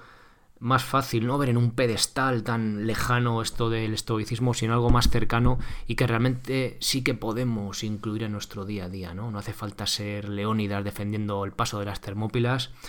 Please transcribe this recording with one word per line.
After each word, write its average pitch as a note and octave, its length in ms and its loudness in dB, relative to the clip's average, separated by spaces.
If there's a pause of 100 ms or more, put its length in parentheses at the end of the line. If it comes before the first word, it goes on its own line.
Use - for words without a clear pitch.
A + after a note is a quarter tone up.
(600)
más B2 260 2
fácil, B2 420 0
¿no? C3+ 100 0
Ver C#3 120 2
en A#2+ 80 4
un A#2+ 140 4
pedestal B2 720 0
tan A2 440 0
lejano A#2+ 540 2
esto A2+ 280 0
del A2 240 0
estoicismo, A2+ 600 0
sino A2+ 180 0
algo A#2+ 180 4
más A#2+ 200 6
cercano A#2+ 500 4 (280)
y A#2 80 -2
que B2 120 2
realmente B2+ 720 0
sí C3 240 0
que C3 100 2
podemos A2 720 -4
incluir G#2+ 400 -4
en G#2+ 80 -4
nuestro G2+ 320 -8
día G2 220 -6
a F2+ 40 -6
día, F#2 240 -8
¿no? G#2+ 160 -8
No G#2 100 -6
hace G#2 120 -8
falta G#2 360 -8
ser G#2 420 -4
Leónidas G2+ 560 0
defendiendo G#2 580 -2
el G2 80 -4
paso A2 280 -2
de G2+ 60 -4
las G2+ 140 -6
Termópilas, A#2 720 -2 (180)